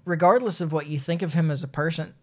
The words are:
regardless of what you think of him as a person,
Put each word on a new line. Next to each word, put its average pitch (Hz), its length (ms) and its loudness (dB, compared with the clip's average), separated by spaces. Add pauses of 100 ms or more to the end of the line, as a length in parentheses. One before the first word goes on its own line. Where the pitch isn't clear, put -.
regardless 180 560 4
of 156 120 -2
what 151 140 -2
you 151 120 -4
think 165 240 -4
of 160 100 -4
him 165 180 2
as 139 120 -2
a 135 60 -8
person, 156 540 -4